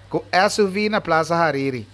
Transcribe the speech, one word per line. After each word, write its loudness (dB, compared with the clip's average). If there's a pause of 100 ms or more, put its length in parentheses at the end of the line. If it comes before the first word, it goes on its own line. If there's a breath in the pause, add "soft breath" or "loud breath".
com -4
S 2
U 4
V -2
na 0
Plaza 0
Hariri. -2